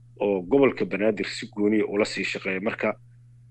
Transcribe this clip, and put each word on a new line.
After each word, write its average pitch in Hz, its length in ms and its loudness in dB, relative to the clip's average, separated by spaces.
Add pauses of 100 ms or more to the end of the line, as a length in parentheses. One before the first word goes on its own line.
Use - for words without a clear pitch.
(200)
oo 101 220 0
gobolka 113 440 4
Banaadir 98 420 0
si - 200 -8
gooniya 104 380 2
ula 104 200 0
sii - 180 -4
shaqeeya. 95 380 -4
Marka, 104 340 -2 (560)